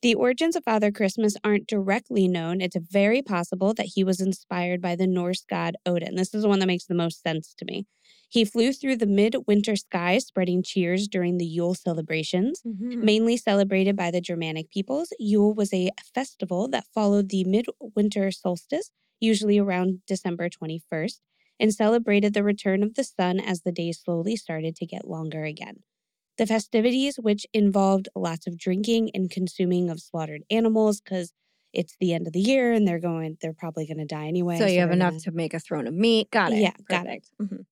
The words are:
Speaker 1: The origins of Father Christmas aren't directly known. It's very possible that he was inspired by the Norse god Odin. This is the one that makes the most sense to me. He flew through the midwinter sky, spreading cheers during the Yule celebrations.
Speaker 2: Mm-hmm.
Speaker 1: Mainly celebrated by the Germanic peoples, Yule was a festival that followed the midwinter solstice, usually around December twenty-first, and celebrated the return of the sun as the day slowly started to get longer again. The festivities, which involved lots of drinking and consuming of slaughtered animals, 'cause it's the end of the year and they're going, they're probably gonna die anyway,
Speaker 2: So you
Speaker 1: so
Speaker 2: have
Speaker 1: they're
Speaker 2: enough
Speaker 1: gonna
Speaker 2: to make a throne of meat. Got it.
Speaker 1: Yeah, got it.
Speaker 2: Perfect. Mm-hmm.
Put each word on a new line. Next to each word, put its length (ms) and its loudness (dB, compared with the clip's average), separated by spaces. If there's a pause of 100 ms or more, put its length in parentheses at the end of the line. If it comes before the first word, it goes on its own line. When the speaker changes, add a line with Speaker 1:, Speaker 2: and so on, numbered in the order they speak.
Speaker 1:
The 140 4
origins 400 2
of 80 -4
Father 280 2
Christmas 520 0
aren't 240 2
directly 600 0
known. 340 0
It's 140 -4
very 480 2
possible 500 0
that 220 -4
he 80 2
was 180 0
inspired 600 -2
by 140 -2
the 120 0
Norse 420 -2
god 360 -4
Odin. 300 -2
This 180 -2
is 100 -2
the 60 4
one 100 4
that 80 2
makes 180 0
the 100 -6
most 280 -2
sense 340 -6
to 80 -12
me. 220 -8 (400)
He 160 2
flew 300 0
through 240 -2
the 100 0
midwinter 680 2
sky, 420 0
spreading 460 0
cheers 440 0
during 300 0
the 80 -2
Yule 300 -2
celebrations. 920 -2
Speaker 2:
Mm-hmm. 380 -4
Speaker 1:
Mainly 320 4
celebrated 580 2
by 160 -2
the 80 0
Germanic 520 -6
peoples, 480 -4
Yule 340 4
was 200 -2
a 180 0 (220)
festival 560 -4
that 240 -4
followed 360 2
the 160 0
midwinter 840 -2
solstice, 600 -6 (300)
usually 380 2
around 480 0
December 420 -4
twenty-first, 720 -8 (380)
and 140 4
celebrated 600 2
the 100 2
return 400 2
of 120 -2
the 80 -2
sun 360 -2
as 220 -4
the 100 -4
day 200 -4
slowly 440 -4
started 420 -6
to 100 -8
get 200 -12
longer 380 -8
again. 380 -12 (540)
The 100 0
festivities, 680 0
which 360 0
involved 600 4
lots 320 -4
of 100 -8
drinking 560 0
and 160 -2
consuming 600 -2
of 120 -8
slaughtered 480 -8
animals, 500 2
'cause 320 -6 (400)
it's 300 -4
the 120 2
end 140 -4
of 60 -10
the 80 0
year 320 4
and 140 4
they're 120 0
going, 400 -4
they're 140 -6
probably 340 -8
gonna 180 -8
die 220 -8
anyway, 300 -2
Speaker 2:
So 80 4
you 60 4
Speaker 1:
so 100 6
Speaker 2:
have 80 4
Speaker 1:
they're 80 2
Speaker 2:
enough 160 4
Speaker 1:
gonna 80 -10
Speaker 2:
to 100 -8
make 220 -4
a 80 -4
throne 260 -6
of 60 -6
meat. 380 2
Got 200 2
it. 80 2
Speaker 1:
Yeah, 140 2 (160)
got 160 -2
it. 20 -10
Speaker 2:
Perfect. 220 -14 (120)
Mm-hmm. 200 -10 (100)